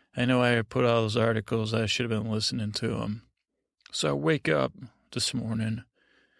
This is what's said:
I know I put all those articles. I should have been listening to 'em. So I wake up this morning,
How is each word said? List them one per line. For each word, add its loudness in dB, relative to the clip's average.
I 0
know 4
I 4
put 0
all 4
those 0
articles. 0
I 0
should -2
have -2
been -4
listening -2
to -4
'em. -4
So 0
I 0
wake 0
up 2
this -2
morning, -4